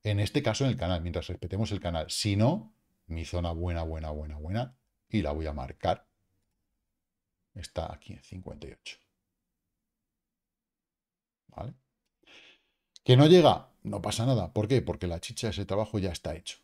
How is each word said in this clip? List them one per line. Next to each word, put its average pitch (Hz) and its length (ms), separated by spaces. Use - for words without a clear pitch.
En 101 160
este 110 240
caso 117 220
en 127 60
el - 60
canal, 87 240
mientras 85 260
respetemos 95 440
el 98 80
canal. 82 300
Si 101 260
no, 117 380
mi 80 160
zona 85 300
buena, 82 300
buena, 80 260
buena, 76 260
buena, 95 400
y 107 140
la 73 100
voy 78 140
a 76 80
marcar, 71 540
está 80 400
aquí - 200
en - 100
cincuenta 76 440
y 65 40
ocho. - 260
¿Vale? - 180
¿Que 123 120
no 143 120
llega? 156 420
No 101 180
pasa 107 240
nada. 110 280
¿Por 104 140
qué? 127 140
Porque 87 260
la 85 140
chicha, - 280
ese 95 160
trabajo 107 320
ya 92 140
está 80 240
hecho. - 280